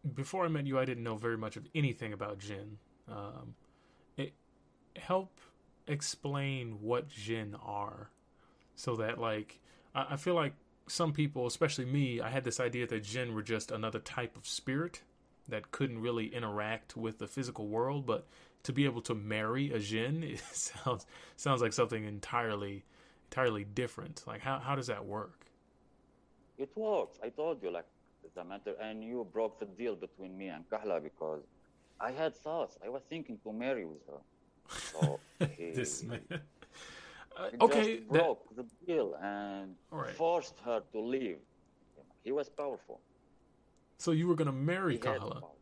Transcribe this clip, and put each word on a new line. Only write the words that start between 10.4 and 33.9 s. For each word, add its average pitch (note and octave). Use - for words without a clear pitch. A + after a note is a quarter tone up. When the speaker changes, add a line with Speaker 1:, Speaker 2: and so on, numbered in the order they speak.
Speaker 1:
some D#3+
people, C#3+
especially C#3+
me, B2+
I A2+
had C3
this A#2+
idea B2
that A2
jinn A#2
were G#2+
just A2
another A2+
type -
of -
spirit D3
that G#2+
couldn't B2
really A#2
interact A2
with A2+
the G#2
physical A#2+
world, B2+
but A2
to C3+
be C#3
able A#2+
to A#2+
marry A2
a A2+
jinn, A2+
<laughs> -
it -
sounds, -
sounds C3
like A2
something A2+
entirely, G2+
entirely A2
different. A#2
Like, A2
how, C3+
how C3
does C3
that G#2
work? G2+
Speaker 2:
It C#3
works. G#3+
I A#2+
told D3+
you, F2+
like, E2+
the F2
matter, G2
and A2
you A#2
broke A2
the A2
deal G2+
between F#2
me F#2+
and D#2+
Kahla G#2
because D2+
I A#2+
had D3+
thoughts. D3+
I G#2+
was C3
thinking D3+
to G#2+
marry A#2
with D2+